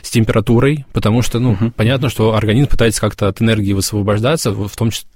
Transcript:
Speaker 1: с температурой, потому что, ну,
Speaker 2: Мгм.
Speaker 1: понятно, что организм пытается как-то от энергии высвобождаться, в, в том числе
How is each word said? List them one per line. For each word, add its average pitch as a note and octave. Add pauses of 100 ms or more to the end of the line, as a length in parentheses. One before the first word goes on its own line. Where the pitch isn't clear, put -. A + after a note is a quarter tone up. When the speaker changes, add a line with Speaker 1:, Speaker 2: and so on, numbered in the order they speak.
Speaker 1:
с -
температурой, A#2+
потому A2
что, A2+
ну, B2
Speaker 2:
Мгм. A2
Speaker 1:
понятно, B2
что A2
организм G#2+
пытается -
как-то G#2
от G2
энергии A2
высвобождаться, G#2
в, G#2
в -
том A#2
числе -